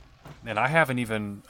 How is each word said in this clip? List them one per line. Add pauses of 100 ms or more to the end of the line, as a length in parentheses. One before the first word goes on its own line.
(480)
And
I
haven't
even,